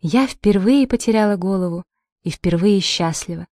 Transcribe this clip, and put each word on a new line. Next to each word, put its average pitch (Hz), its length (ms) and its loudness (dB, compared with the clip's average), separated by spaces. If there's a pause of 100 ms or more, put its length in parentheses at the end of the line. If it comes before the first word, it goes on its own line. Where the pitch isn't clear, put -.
Я 233 260 0
впервые 214 600 2
потеряла 220 500 0
голову 180 480 -4 (380)
и - 60 -6
впервые 180 520 2
счастлива. 165 760 -4